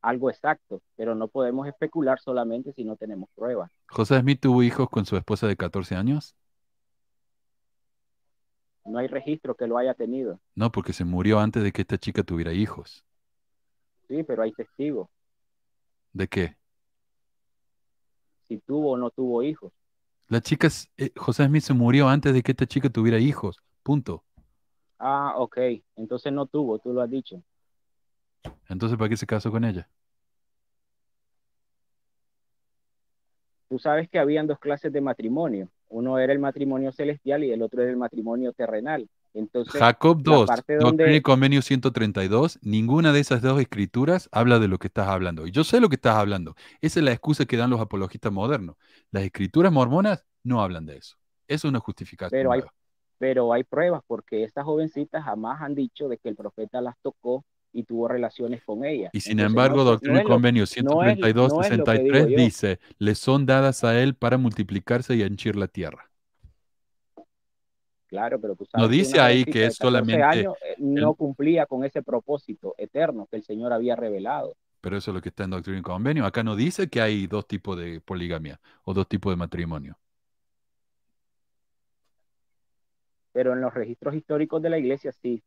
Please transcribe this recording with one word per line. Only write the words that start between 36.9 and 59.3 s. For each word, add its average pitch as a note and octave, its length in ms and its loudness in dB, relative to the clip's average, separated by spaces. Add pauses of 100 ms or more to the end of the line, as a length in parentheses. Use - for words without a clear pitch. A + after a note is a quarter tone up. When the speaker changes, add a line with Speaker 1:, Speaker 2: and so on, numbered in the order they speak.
Speaker 1:
celestial D3 520 -4
y C3 60 0
el A2+ 120 -2
otro B2 200 -2
era B2 80 0
el B2 60 -4
matrimonio A#2+ 560 -4
terrenal. A#2 560 -6 (260)
Entonces, A2+ 400 -6
Speaker 2:
Jacob D3 500 4
Speaker 1:
la D#3 120 6
Speaker 2:
dos, A2+ 100 6
Speaker 1:
parte A#2+ 300 -2
Speaker 2:
Doctrina D3+ 280 4
Speaker 1:
donde D#3 120 6
Speaker 2:
y D3+ 40 6
Convenio C3+ 420 4
ciento C3 300 0
treinta G#2 320 0
y F#2+ 40 -2
dos, B2 340 2
ninguna A#2 500 4
de C#3+ 80 6
esas B2+ 220 0
dos C3+ 180 4
escrituras C3 720 0
habla A#2+ 260 6
de A2 100 4
lo F#2 100 0
que - 80 -8
estás G2 220 -4
hablando. F2 380 -4
Y F2 40 -8
yo C#3+ 140 2
sé A#3+ 160 4
lo A3 80 6
que C#3 80 2
estás A2+ 200 2
hablando. G2+ 380 -2 (260)
Esa D#3+ 200 0
es D#3 40 4
la C3 80 4
excusa D3 320 0
que B2 120 -2
dan A#2+ 140 2
los A#2 100 0
apologistas G#2 520 -6
modernos. G2 440 -4 (340)
Las G2 140 -2
escrituras D3+ 480 2
mormonas D3+ 520 2 (180)
no B2 200 0
hablan F2 240 -4
de C#2+ 100 -14
eso. - 200 -20 (300)
Eso D3+ 220 -4
es - 20 0
una B2 100 -2
justificación - 580 -8
Speaker 1:
Pero C3 140 2
hay, B2+ 80 2
Speaker 2:
nueva. - 140 -14 (440)
Speaker 1:
pero B2+ 340 0
hay B2 120 0
pruebas, D#3 420 -2
porque A2 380 -6
estas C#3+ 200 -10
jovencitas D#3 600 -4
jamás A2+ 360 -6
han C#3+ 140 -8
dicho C#3 340 -6
de A#2+ 100 -4
que A#2 120 -10
el G#2 60 -10
profeta G#2+ 440 -10
las A#2+ 220 -8
tocó C3 420 -6 (260)
y A#2 140 -8
tuvo A#2 240 -4
relaciones A#2+ 560 -4
con A2 180 -8
ellas. C#3 300 -6
Speaker 2:
Y G2+ 80 -6
sin G#2 120 -6